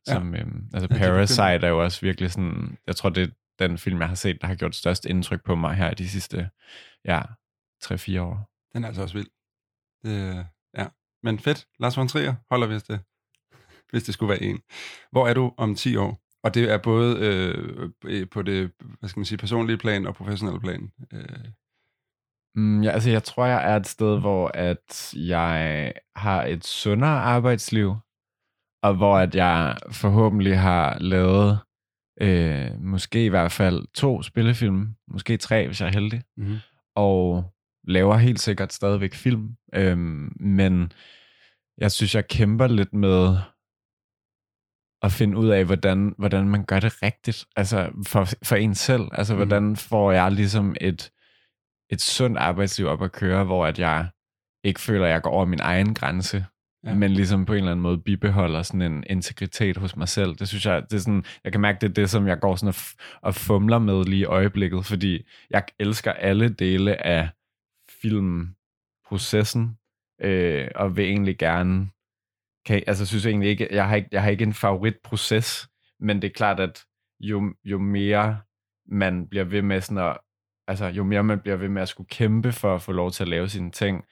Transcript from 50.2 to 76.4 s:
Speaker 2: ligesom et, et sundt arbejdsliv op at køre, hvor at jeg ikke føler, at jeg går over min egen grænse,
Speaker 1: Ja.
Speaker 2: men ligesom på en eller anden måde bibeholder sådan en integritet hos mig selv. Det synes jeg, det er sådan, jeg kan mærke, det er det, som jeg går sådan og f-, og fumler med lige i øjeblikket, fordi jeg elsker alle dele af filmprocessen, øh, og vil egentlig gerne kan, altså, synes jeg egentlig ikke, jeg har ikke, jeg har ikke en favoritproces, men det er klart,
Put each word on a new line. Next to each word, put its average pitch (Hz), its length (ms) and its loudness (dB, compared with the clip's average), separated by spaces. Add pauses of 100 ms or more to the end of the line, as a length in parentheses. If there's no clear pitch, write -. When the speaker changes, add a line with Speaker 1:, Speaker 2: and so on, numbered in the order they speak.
Speaker 2:
ligesom 101 480 2
et, 90 300 -2 (800)
et 98 100 -4
sundt 123 380 0
arbejdsliv 90 480 0
op 78 160 -2
at 92 100 -4
køre, 95 320 0
hvor 90 220 0
at 78 120 -2
jeg 82 300 0 (560)
ikke 98 160 -2
føler, 98 260 0
at 82 60 4
jeg 82 100 0
går - 80 -2
over 92 140 2
min 90 160 -2
egen 95 340 0
grænse, 92 520 -4 (380)
Speaker 1:
Ja. 101 100 -4
Speaker 2:
men 98 160 4
ligesom 95 360 2
på 107 60 -2
en 104 60 2
eller 95 120 0
anden 87 120 -2
måde 87 160 0
bibeholder 95 640 0
sådan 92 200 -4
en 78 240 -2
integritet 95 720 -4
hos 95 200 -6
mig 85 120 -4
selv. 92 260 -2
Det 98 140 -8
synes 101 180 -4
jeg, 90 240 2
det 107 60 -2
er 98 40 0
sådan, 98 240 0 (200)
jeg 95 80 -6
kan 101 80 0
mærke, 104 200 2
det 107 80 0
er 90 60 -2
det, 98 160 2
som 101 160 2
jeg 87 140 0
går 95 160 2
sådan 104 120 0
og 92 60 0
f-, - 480 -14
og 92 120 -2
fumler 107 440 4
med 98 260 2
lige 95 160 2
i 98 40 2
øjeblikket, 92 600 0
fordi 92 400 -2 (240)
jeg 98 140 0 (140)
elsker 107 340 -2
alle 101 360 2
dele 95 580 0
af 82 220 2 (600)
filmprocessen, 104 1900 -4 (440)
øh, 87 520 0
og 92 220 -2
vil 101 80 2
egentlig 98 340 0
gerne 92 520 0 (720)
kan, 104 220 0
altså, 101 200 -2
synes 101 180 -2
jeg 113 60 2
egentlig 104 200 2
ikke, 104 200 -2
jeg 98 180 2
har 104 80 2
ikke, 101 160 -2
jeg 98 100 0
har 104 80 2
ikke 104 140 0
en 107 100 0
favoritproces, 104 1120 -2 (320)
men 104 220 -2
det 104 60 -4
er 95 40 -6
klart, 101 280 0